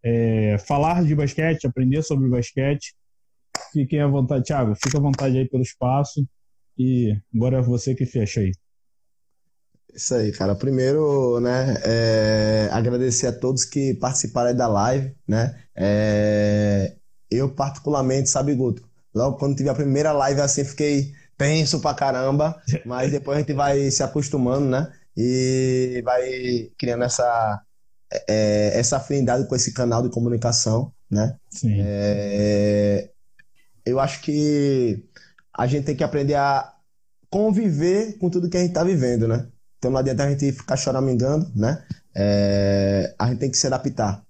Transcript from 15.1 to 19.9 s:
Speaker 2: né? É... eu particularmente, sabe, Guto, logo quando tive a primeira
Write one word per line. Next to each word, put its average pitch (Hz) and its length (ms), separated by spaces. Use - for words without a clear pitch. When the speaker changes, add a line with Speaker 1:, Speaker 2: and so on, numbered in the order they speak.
Speaker 2:
né? 113 320
É... 104 1200
eu 131 240
particularmente, 135 720
sabe, 139 260
Guto, 120 280
logo 131 240
quando 139 180
tive 139 140
a 131 40
primeira 143 380